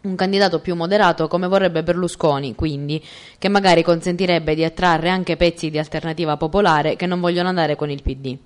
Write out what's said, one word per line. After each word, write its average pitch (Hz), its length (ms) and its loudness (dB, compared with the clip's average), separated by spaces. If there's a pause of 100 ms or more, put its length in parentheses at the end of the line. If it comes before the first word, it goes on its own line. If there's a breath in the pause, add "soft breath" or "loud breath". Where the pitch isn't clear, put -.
Un 190 140 -6
candidato 190 460 0
più 180 140 -4
moderato 170 520 2
come 180 220 -2
vorrebbe 185 340 2
Berlusconi, 160 720 -2
quindi, 151 480 -4 (340 loud breath)
che 196 120 -2
magari 190 340 4
consentirebbe 170 720 0
di 160 80 0
attrarre 160 460 2
anche 180 260 0
pezzi 170 340 0
di 151 80 -4
Alternativa 156 600 -4
Popolare 160 580 2
che 180 100 -4
non 180 140 -2
vogliono 175 300 0
andare 165 260 0
con 147 140 -6
il 143 120 -8
P 139 140 -4
D. 135 300 -10